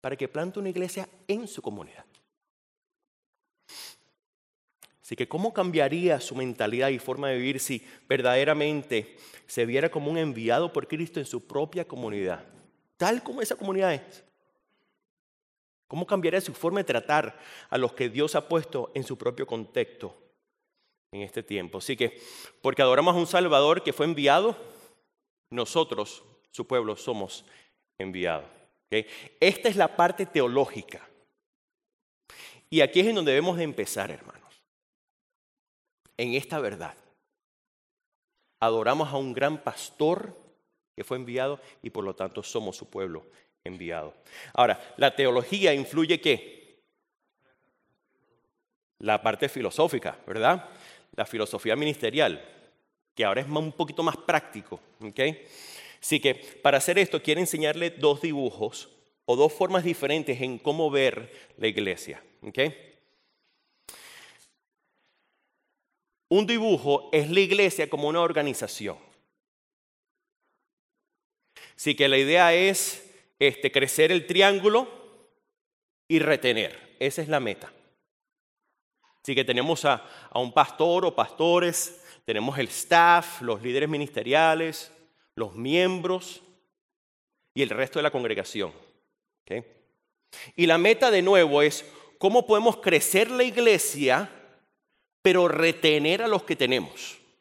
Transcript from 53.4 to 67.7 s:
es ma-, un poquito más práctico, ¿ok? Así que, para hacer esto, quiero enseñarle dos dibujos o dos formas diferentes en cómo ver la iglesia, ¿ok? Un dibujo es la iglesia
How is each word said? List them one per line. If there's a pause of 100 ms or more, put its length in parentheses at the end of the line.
es
ma-,
un
poquito
más
práctico, (200)
¿ok? (800)
Así
que,
para
hacer
esto,
quiero
enseñarle
dos
dibujos (380)
o
dos
formas
diferentes
en
cómo
ver (280)
la
iglesia, (200)
¿ok? (3750)
Un
dibujo
es
la
iglesia